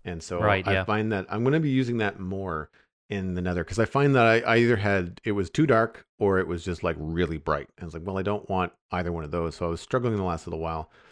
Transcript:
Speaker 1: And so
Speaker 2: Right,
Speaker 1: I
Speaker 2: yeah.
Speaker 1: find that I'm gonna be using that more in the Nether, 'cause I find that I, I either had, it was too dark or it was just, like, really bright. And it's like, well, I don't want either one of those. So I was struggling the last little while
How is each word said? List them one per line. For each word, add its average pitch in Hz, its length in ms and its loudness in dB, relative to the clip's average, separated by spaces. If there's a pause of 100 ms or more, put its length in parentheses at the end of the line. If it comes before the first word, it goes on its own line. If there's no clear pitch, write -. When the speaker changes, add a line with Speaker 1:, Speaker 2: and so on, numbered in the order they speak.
Speaker 1:
And 85 180 -8
so 87 200 -4
Speaker 2:
Right, 98 260 2
Speaker 1:
I 98 60 2
Speaker 2:
yeah. 95 100 2
Speaker 1:
find 107 300 0
that 95 160 -4
I'm 113 160 -2
gonna 151 160 4
be 147 80 0
using 123 300 0
that 101 200 -2
more 92 520 -6 (380)
in 95 260 -4
the 90 60 -2
Nether, 90 220 0
'cause - 160 -4
I 110 60 2
find 139 300 2
that 120 100 6
I, 113 160 6
I 113 160 4
either 117 180 6
had, 98 480 0
it 110 80 0
was 101 180 -2
too 156 160 2
dark 117 400 2 (140)
or 98 200 4
it 85 80 0
was 85 180 -6
just, 90 180 -4
like, 82 160 0
really 80 380 -2
bright. 73 400 -2
And 90 80 -12
it's 80 80 -10
like, 82 120 -10
well, 95 120 -4
I 95 40 -2
don't 104 280 -4
want 90 240 -2 (180)
either 87 220 -2
one 80 100 -4
of 73 80 -10
those. 82 240 -2
So 90 100 -4
I 85 40 0
was 82 100 -4
struggling 120 380 -2
the 95 60 -2
last 85 220 -4
little 85 140 -8
while 80 320 -6 (200)